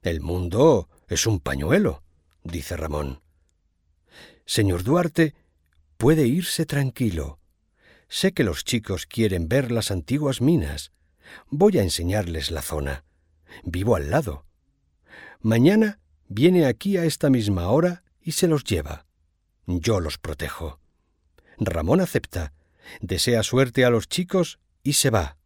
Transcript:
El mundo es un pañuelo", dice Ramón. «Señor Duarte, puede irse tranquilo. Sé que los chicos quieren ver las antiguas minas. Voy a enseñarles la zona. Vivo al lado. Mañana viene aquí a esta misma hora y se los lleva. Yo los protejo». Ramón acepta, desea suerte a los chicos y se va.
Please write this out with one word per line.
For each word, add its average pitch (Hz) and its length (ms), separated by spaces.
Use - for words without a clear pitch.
El 82 160
mundo 90 680
es - 180
un 104 140
pañuelo", 78 640
dice 85 320
Ramón. 73 460
«Señor 92 380
Duarte, 160 500
puede 147 300
irse 165 380
tranquilo. 113 760
Sé - 260
que 151 100
los 85 200
chicos 110 420
quieren 95 420
ver 123 240
las 113 200
antiguas 131 500
minas. 95 500
Voy 180 300
a 104 40
enseñarles 85 680
la 76 100
zona. 69 420
Vivo 92 320
al 76 160
lado. 107 340
Mañana 175 580
viene 156 380
aquí 185 320
a 170 80
esta 151 240
misma 101 400
hora 175 340
y 160 120
se - 140
los 151 160
lleva. 78 420
Yo 90 340
los 78 180
protejo». 78 640
Ramón 95 440
acepta, - 520
desea 110 420
suerte 127 420
a 123 40
los 117 180
chicos 180 520
y 143 100
se - 160
va. 92 360